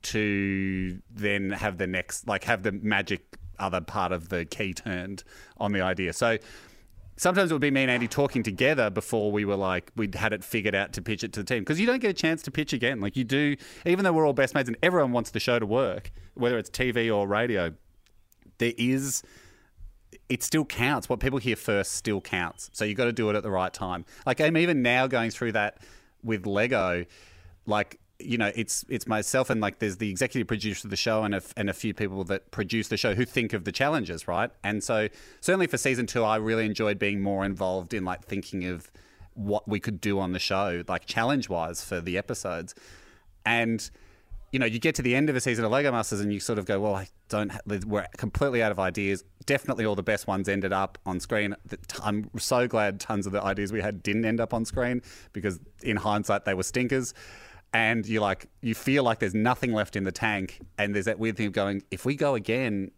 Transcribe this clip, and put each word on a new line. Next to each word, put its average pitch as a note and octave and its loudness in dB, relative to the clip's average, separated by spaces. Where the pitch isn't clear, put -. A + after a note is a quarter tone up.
to G2 -2
then G2+ -2
have G2 -2
the F#2+ 0
next, F#2 -4
like, G2+ 0
have G#2+ 0
the G#2 2
magic G2+ 0
other F#2 0
part F2+ -2
of E2+ -4
the E2+ -2
key F#2+ -4
turned F#2 -8
on G#2 0
the G2 2
idea. F2+ 0
So A2+ 2
sometimes F3+ 4
it - 2
would C3+ 2
be D3 4
me C3+ 4
and C3 2
Andy A#2+ 2
talking C#3 2
together A#2 4
before G#2 0
we G#2 2
were, G2+ 2
like, F#2 0
we'd G2+ -2
had G#2 2
it F#2+ -4
figured G#2 -2
out G2 0
to G2 -6
pitch G#2+ -4
it G#2+ -6
to G#2+ -6
the - -10
team. A#2 0
'Cause D#3 -2
you G#3+ 2
don't B3 2
get G#3 2
a F3+ -2
chance E3 0
to - -6
pitch D#3 -4
again. A#2+ 0
Like, G2+ -2
you C3 0
do, C#3+ 2
even F3+ 4
though F#3 4
we're D#3 6
all C#3+ 4
best C3 2
mates B2+ 2
and A#2 -4
everyone E3 4
wants A#2+ 0
the - -2
show A#2+ 2
to A2 -2
work, A2+ 0
whether A#2+ 2
it's G#2 -4
T B2+ 0
V A2+ 2
or G2+ 4
radio, G2+ 2
there A#2 2
is, C3 0
it B2 -2
still D#3 0
counts. B2 0
What A#2 0
people C3+ 0
hear A2+ 0
first G2+ 0
still G#2 -2
counts. - -4
So - -2
you G#2 -2
gotta A#2+ 2
do A2 0
it G#2 2
at G2+ 0
the G#2+ -4
right F#2 0
time. F2+ -6
Like, C3 0
I'm D#3 4
even E3 4
now B2 4
going A#2 0
through A#2 -4
that G#2 0
with G#2+ -2
Lego. G2 2
Like, G#2 0
you A#2+ -2
know, G#2 2
it's, - -4
it's A#2+ -6
myself A#2+ 0
and, A#2 2
like, G2+ -2
there's G2 -2
the G#2+ -2
executive A2 -2
producer G#2+ -4
of G2+ -8
the G2 -4
show A2 2
and G2+ 0
a G2 0
f-, - -10
and G2+ -2
a F#2+ -2
few G#2 -4
people G2 -4
that F#2+ -6
produce A2 -2
the A2 -2
show G#2 2
who A#2+ 2
think A#2 -2
of F#2+ -4
the F#2+ -4
challenges, A#2+ -2
right? F#2+ 0
And G#2 -2
so A2 2
certainly F3+ 2
for C3+ -2
season B2 2
two, A#2+ 0
I A2 4
really A2 2
enjoyed G#2 0
being G2+ 0
more G2 0
involved F#2 -2
in, G2+ -2
like, F2+ -6
thinking G2 -4
of F2+ -6
what G#2 -2
we G#2 0
could G#2 -4
do G2+ 0
on F2+ 0
the F#2 -2
show, F#2+ 0
like, F2+ -4
challenge-wise G#2 0
for F2+ -4
the F2 -2
episodes. F#2 -6
And, A2+ 2
you C3 0
know, B2+ 2
you A2+ 0
get D#3+ 2
to C#3 -2
the B2 4
end D3 4
of C3 2
a B2+ 2
season A#2 0
of G#2+ 2
Lego C#3 4
Masters A2 0
and G#2 0
you G2+ -2
sort A2 -2
of F#2+ -4
go, G2 2
"Well, G#2 0
I F#2+ -8
don't G#2 -2
ha-, A2 -10
we're G#2 -2
completely B2 0
out G#2 2
of F#2+ -2
ideas." F#2+ 0
Definitely C3 0
all G#2+ 2
the G2 -2
best G#2 0
ones F#2+ 0
ended G2 2
up F#2+ -2
on F#2 -2
screen. G#2 -2
The - -12
t-, - -12
I'm G#2+ -2
so B2 2
glad G#2 2
tons G2+ -2
of F#2 -6
the G2+ 0
ideas G2 -2
we A2 -2
had G2 -4
didn't G#2+ 0
end A2+ 2
up A2+ -2
on A2+ 0
screen B2 -2
because F#2 -2
in A2 2
hindsight, G#2 0
they G2 2
were F#2 0
stinkers. B2+ 0
And A2+ 4
you, G#2+ 2
like, G2 0
you A2+ -2
feel C3+ 2
like A2+ 4
there's G2+ 0
nothing A#2+ 2
left G#2+ 0
in G2 -2
the F#2+ 0
tank. G2+ -2
And G#2 0
there's G2 0
that G#2 0
weird A2 0
thing G#2+ 0
of G2 -2
going, G2 0
"If F#2+ -10
we C#3 0
go C#3+ 2
again A2 -2